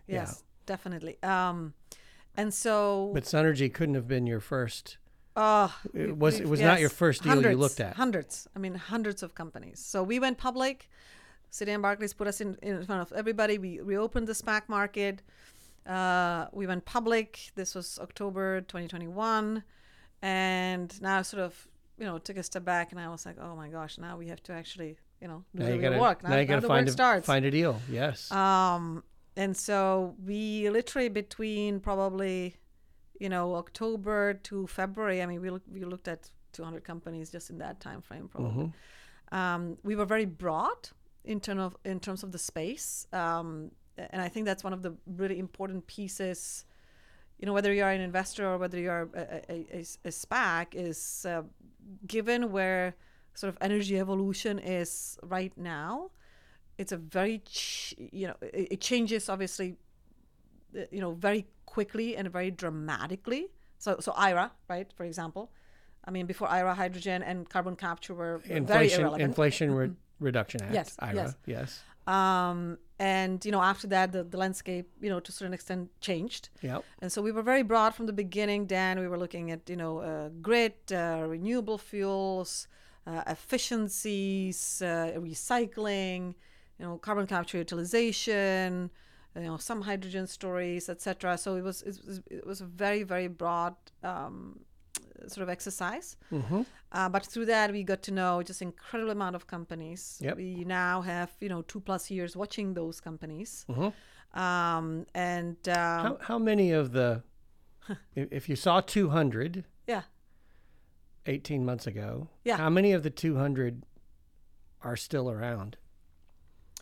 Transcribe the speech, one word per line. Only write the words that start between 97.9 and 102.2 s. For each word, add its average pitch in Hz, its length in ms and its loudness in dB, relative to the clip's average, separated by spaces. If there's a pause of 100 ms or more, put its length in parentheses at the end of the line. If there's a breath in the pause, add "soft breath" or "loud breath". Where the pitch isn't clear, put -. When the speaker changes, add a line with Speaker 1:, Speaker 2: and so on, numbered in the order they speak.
Speaker 2:
to 202 100 -6
know 180 300 2
just 180 200 -8
incredible 220 480 -4
amount 196 240 -2
of 175 120 -8
companies. 170 760 -10
Speaker 1:
Yep. 160 140 -2
Speaker 2:
We 180 280 -6
now 180 380 2
have, 175 280 -2 (100)
you 202 80 -6
know, 170 140 -4
two 196 180 -10
plus 190 300 -4
years 175 260 -4